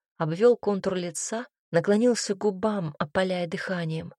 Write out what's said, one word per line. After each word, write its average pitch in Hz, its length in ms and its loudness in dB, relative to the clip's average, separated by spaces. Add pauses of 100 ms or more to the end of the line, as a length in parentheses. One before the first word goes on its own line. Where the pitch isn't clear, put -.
(180)
обвел 180 380 4
контур 196 400 -2
лица, 185 500 -6 (260)
наклонился 208 640 2
к 190 40 -2
губам, 196 600 -2
опаляя 185 480 -2
дыханием. 170 720 -6